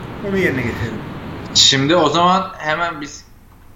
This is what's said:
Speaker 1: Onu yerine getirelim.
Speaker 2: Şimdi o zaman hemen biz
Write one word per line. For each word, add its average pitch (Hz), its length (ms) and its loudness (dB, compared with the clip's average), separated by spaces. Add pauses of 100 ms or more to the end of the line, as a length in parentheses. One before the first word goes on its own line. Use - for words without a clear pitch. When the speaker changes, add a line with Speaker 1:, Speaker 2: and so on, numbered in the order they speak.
(280)
Speaker 1:
Onu 196 80 -2
yerine 147 260 0
getirelim. 117 360 -4 (560)
Speaker 2:
Şimdi 139 420 4
o 156 120 6
zaman 175 500 2
hemen 156 420 -2
biz - 280 -14 (480)